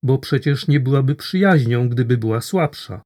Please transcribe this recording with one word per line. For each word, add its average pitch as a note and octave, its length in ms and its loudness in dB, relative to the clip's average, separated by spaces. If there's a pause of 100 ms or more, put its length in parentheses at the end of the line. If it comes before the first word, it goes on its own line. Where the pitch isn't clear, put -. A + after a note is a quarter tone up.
bo C3+ 140 2
przecież C#3 500 -2
nie C#3+ 120 4
byłaby C3+ 360 0
przyjaźnią, C3+ 720 2
gdyby A#2+ 280 0
była A2 240 -2
słabsza. C#3+ 640 -4